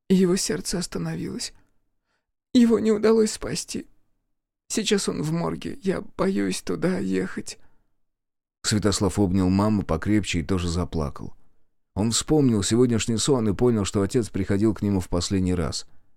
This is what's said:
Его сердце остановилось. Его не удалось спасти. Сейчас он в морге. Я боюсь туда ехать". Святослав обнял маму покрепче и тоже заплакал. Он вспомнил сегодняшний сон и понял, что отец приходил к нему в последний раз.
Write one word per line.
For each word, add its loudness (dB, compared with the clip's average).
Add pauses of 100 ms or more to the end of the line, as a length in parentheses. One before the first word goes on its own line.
Его 6
сердце -4
остановилось. -8 (1000)
Его 6
не 2
удалось 4
спасти. -8 (840)
Сейчас 0
он -4
в -4
морге. -4
Я -2 (160)
боюсь -2
туда -2
ехать". -4 (1040)
Святослав 0
обнял 2
маму 2
покрепче 0
и -2
тоже -2
заплакал. -4 (580)
Он 0
вспомнил 2
сегодняшний 2
сон 0
и 2
понял, 2
что -2
отец 0
приходил 0
к -14
нему 0
в -6
последний 0
раз. -4 (320)